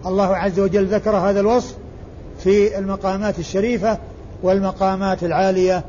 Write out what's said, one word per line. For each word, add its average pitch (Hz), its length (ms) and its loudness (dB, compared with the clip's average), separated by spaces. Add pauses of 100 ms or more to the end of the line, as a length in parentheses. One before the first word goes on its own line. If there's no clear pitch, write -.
الله 190 300 2
عز 180 240 -2
وجل 196 260 2
ذكر 208 300 0
هذا 196 240 2
الوصف 220 360 2 (640)
في 202 400 4
المقامات 196 600 -2
الشريفة 208 580 0 (460)
والمقامات 190 800 0
العالية. 185 640 2